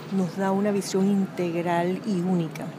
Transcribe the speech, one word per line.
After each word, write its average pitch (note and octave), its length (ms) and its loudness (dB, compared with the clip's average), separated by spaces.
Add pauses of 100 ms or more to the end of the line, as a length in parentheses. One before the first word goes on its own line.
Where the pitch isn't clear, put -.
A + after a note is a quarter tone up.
(160)
nos F3+ 200 0
da F#3+ 160 0
una G3+ 180 2
visión F#3+ 380 2
integral F3 960 0
y G3 140 0
única, E3+ 440 0 (140)